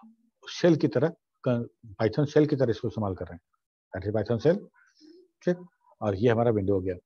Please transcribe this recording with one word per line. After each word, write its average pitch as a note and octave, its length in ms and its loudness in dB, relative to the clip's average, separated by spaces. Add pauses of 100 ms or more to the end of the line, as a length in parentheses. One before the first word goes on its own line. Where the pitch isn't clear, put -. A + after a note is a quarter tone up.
(440)
शेल - 320 2
की D3 120 2
तरह, D#3+ 280 0 (280)
पाइथन A#2 840 -2
shell D3+ 220 4
की D3 80 -2
तरह B2+ 160 2
इसको - 160 -6
इस्तेमाल G2 280 -4
कर F2+ 100 -10
रहे F2 100 -12
हैं, E2+ 60 -18 (520)
that F#2+ 140 -8
is G#2 80 -2
Python A2 280 -2
shell, F3 160 4 (840)
ठीक। F3 200 -2 (360)
और G#2 140 -2
ये A2 160 2
हमारा A#2 200 2
विंडो G2+ 220 0
हो F#2+ 80 0
गया। F#2 140 -6 (100)